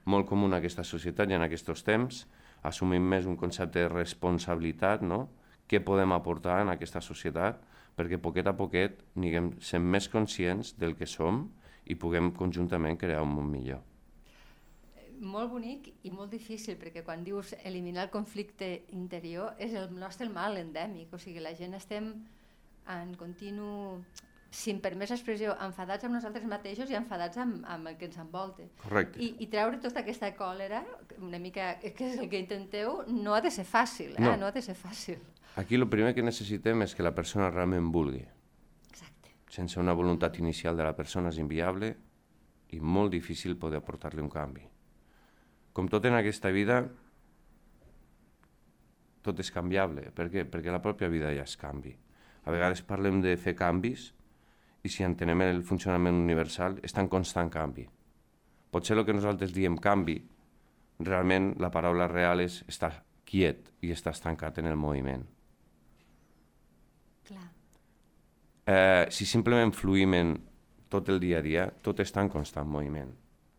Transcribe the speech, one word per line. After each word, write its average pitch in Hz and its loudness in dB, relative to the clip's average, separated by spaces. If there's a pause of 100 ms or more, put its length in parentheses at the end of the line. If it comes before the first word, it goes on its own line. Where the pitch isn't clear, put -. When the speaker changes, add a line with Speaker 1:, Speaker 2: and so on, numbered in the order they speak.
Speaker 1:
molt 98 4
comú 101 2
en 95 4
aquesta 87 -4
societat 87 -2
i 95 4
en 82 4
aquests 82 -6
temps, 120 0 (380)
assumim 90 2
més 92 4
un 90 -2
concepte 87 -2
de 85 4
responsabilitat, 87 0
no? 101 0 (400)
Què 104 4
podem 95 6
aportar 85 2
en 104 2
aquesta 85 -4
societat 82 -2 (340)
perquè 85 -2
poquet 85 0
a 98 2
poquet 98 0 (120)
n'iguem 87 2 (100)
sent 87 0
més 98 4
conscients 101 -2
del 85 -2
que 92 -8
som 104 0 (340)
i 85 -4
puguem 85 2
conjuntament 87 0
crear 80 -2
un 73 0
món 73 -2
millor. 65 -6 (1400)
Speaker 2:
Molt 214 -6
bonic 247 -10 (100)
i 190 -12
molt 196 -12
difícil, 220 -10
perquè 165 -14
quan 165 -8
dius 196 -8 (100)
eliminar 180 -6
el 190 -10
conflicte 208 -8 (260)
interior 180 -8
és 226 -6
el 190 -8
nostre 185 -10
mal 196 -2
endèmic, 165 -8
o 180 -14
sigui, 170 -12
la 160 -8
gent 180 -10
estem 208 -8 (840)
en 175 -8
continu, 202 -10 (500)
si - -6
em 196 -4
permets 196 -4
l'expressió, 220 -4
enfadats 190 -6
amb 240 -2
nosaltres 220 -6
mateixos 208 -6
i 247 -2
enfadats 190 -6
amb, 240 -2 (100)
amb 160 -10
el 160 -16
que 175 -10
ens 160 -14
envolta. 175 -10 (160)
Speaker 1:
Correcte. - 0
Speaker 2:
I, 233 -2 (160)
i - -16
treure 220 0
tota 247 -4
aquesta 214 -6
còlera, 196 -6 (400)
una 180 -10
mica, 180 -6
que 233 -6
és 247 -6
el 240 -4
que 196 -4
intenteu, 208 -6 (100)
no 208 2
ha 226 4
de 339 2
ser 185 -6
fàcil, 220 2
eh? 226 6
Speaker 1:
No. 233 8
Speaker 2:
No 196 0
ha 202 -8
de 247 -4
ser 185 -8
fàcil. 180 -10 (400)
Speaker 1:
Aquí 107 2
lo 127 6
primer 113 4
que 120 2
necessitem 113 0
és 95 0
que 87 2
la 82 4
persona 92 0
realment 90 2
vulgui. 69 2 (680)
Speaker 2:
Exacte. - -20 (180)
Speaker 1:
Sense 90 -4
una 90 4
voluntat 85 2
inicial 82 -2
de 82 0
la 78 -4
persona 87 -2
és 80 -4
inviable 87 -2 (800)
i 82 -10
molt 92 4
difícil 85 -4
poder 78 -2
aportar-li 76 -8
un 71 -6
canvi. 69 -8 (1120)
Com 92 0
tot 104 4
en 120 6
aquesta 104 0
vida, 104 4 (2500)
tot 95 -2
és 92 -6
canviable. 87 0
Per 87 -2
què? 87 -2
Perquè 82 -4
la 87 -2
pròpia 101 0
vida 80 0
ja 71 -4
és - -10
canvi. 69 -10 (500)
A 76 -4
vegades 90 2
parlem 98 2
de 90 4
fer 90 0
canvis 90 0 (760)
i 98 -4
si 95 0
entenem 87 4
el 90 2
funcionament 87 4
universal, 85 2
està - 0
en 95 2
constant 87 0
canvi. 69 -4 (880)
Potser 98 2
el 110 4
que 107 2
nosaltres 98 0
diem 90 2
canvi, 90 4 (840)
realment 92 4
la 90 0
paraula 87 4
real 87 4
és 87 -4
estar - -4 (320)
quiet 90 2 (100)
i 85 -2
estar 80 -4
estancat 78 -4
en 80 0
el 78 0
moviment. 67 -2 (2000)
Speaker 2:
Clar. 185 -16 (1200)
Speaker 1:
Eh, 95 10
si 101 -2
simplement 117 6
fluïm 95 4
en 85 4 (580)
tot 98 0
el 92 4
dia 87 2
a 73 -2
dia, 82 2 (160)
tot 101 0
està 98 2
en 95 -2
constant 76 -4
moviment. 73 -4 (460)